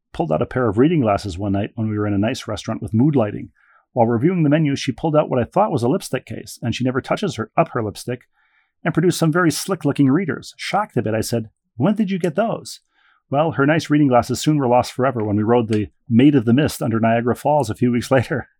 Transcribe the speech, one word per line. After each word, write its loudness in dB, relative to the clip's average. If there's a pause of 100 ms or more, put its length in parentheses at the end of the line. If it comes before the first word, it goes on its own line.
(140)
pulled -4
out 0
a -2
pair -2
of -2
reading 4
glasses -2
one -4
night -2
when -4
we -4
were -2
in -2
a 0
nice -2
restaurant -8
with -10
mood 2
lighting. -4 (440)
While 2
reviewing 2
the 2
menu, 2
she -6
pulled -2
out 2
what 0
I 0
thought 0
was 0
a 0
lipstick -4
case, -14
and -4
she -4
never 0
touches -4
her, -6
up 0
her -4
lipstick, -8 (600)
and -2
produced 2
some 2
very 2
slick-looking 0
readers. -2
Shocked -4
a 0
bit, -2
I 0
said, -4 (280)
"When 2
did -2
you -4
get -4
those?" -6 (500)
Well, 0
her 2
nice 2
reading 4
glasses 2
soon 2
were 2
lost 2
forever -2
when 0
we 2
rode 2
the 0 (220)
Maid 6
of 4
the 2
Mist 2
under -2
Niagara 2
Falls 0
a -4
few 0
weeks -2
<laughs> -
later 0 (100)